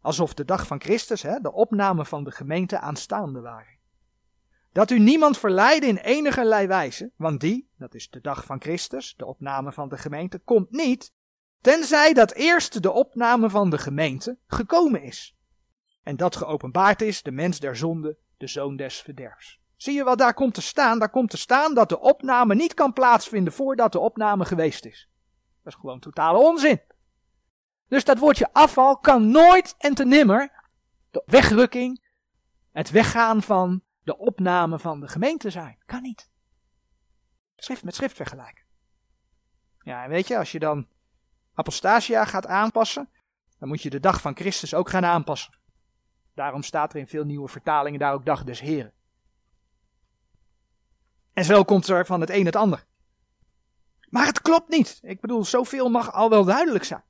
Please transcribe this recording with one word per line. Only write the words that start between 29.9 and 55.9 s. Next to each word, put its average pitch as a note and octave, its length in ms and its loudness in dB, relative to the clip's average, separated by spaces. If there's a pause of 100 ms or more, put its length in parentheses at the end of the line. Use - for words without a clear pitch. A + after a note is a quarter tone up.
te C4+ 120 -2
nimmer C4 640 4 (420)
de - 140 -8
wegrukking, B3 760 2 (680)
het D#3 180 -8
weggaan A3 520 2
van F#3 420 -2 (200)
de - 140 -6
opname F3+ 640 0
van D#3 200 -8
de C#3 80 -16
gemeente A#3 420 -4
zijn. D#3+ 360 -14
Kan B3 160 -12
niet. B3+ 280 -16 (1300)
Schrift - 280 -14
met F3 120 -12
schrift - 200 -8
vergelijken. - 480 -18 (1160)
Ja, B2+ 220 -16
en C3 60 -16
weet F3 180 -4
je, A#3+ 100 -4
als - 140 -6
je D#3+ 80 -12
dan D3+ 280 -4 (640)
apostasia G#3+ 720 0
gaat G3 220 -8
aanpassen, A3 600 -2 (500)
dan C3+ 80 -16
moet D3 140 -10
je D3 80 -10
de C#3 100 -10
dag F3+ 220 0
van C#3+ 140 -8
Christus F#3 380 -8
ook F3+ 160 -2
gaan F#3 160 -2
aanpassen. E3+ 520 -2 (760)
Daarom C#3 300 -8
staat D3+ 300 -6
er D#3 60 -10
in C3+ 80 -14
veel D3+ 180 -8
nieuwe C#3+ 220 -10
vertalingen D3 520 -4
daar C#3+ 140 -2
ook C3+ 120 -8
dag C#3 180 -2
des B2 160 -12
Heren. C3+ 340 -8 (2500)
En F#3 120 -2
zo G3 180 6
komt G3 240 2
er F3+ 180 0
van F3+ 160 -4
het D#3+ 80 -4
een G3 160 0
het E3+ 100 -2
ander. G3+ 300 0 (1200)
Maar C4 160 0
het - 160 -4
klopt E4 280 2
niet. D#4+ 320 0
Ik F#3+ 200 -14
bedoel, A3+ 220 -4
zoveel B3+ 460 -2
mag A#3 220 -2